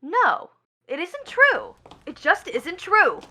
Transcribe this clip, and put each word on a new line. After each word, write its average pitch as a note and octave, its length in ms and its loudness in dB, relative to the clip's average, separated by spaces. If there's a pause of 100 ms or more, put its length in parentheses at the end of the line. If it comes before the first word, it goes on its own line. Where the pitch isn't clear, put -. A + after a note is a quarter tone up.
No, D#4 480 0 (380)
it C#4 120 -8
isn't G#4+ 260 -10
true. - 500 2 (300)
It C#4+ 100 -14
just - 320 -2
isn't D#4 320 -8
true. F4+ 520 2